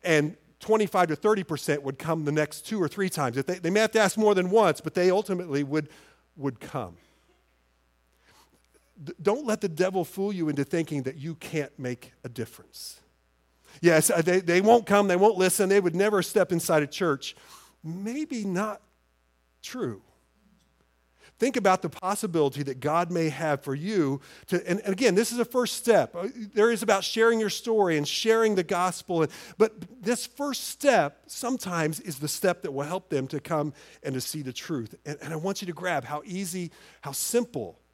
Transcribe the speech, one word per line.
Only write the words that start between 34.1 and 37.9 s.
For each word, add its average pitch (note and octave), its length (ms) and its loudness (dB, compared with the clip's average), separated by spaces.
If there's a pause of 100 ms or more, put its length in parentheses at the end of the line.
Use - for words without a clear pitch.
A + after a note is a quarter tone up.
to B2+ 80 -4
see D3+ 220 -8
the B2+ 100 -8
truth. A#2+ 400 -8 (140)
And, D3 160 -10
and D3+ 100 -10
I D#3 40 -6
want F#3+ 260 -6
you - 20 -10
to F3 80 -8
grab E3 300 -2
how D3 200 -8
easy, F3+ 460 -8 (320)
how C#3+ 120 -10
simple C#3 640 -4 (140)